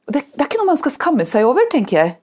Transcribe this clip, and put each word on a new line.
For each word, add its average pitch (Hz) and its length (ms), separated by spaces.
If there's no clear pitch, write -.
det, 277 140
det - 100
er 285 60
ikke 453 120
noe 381 120
man 311 80
skal 285 120
skamme 254 340
seg 214 180
over, 339 260
tenker 196 280
jeg. 170 240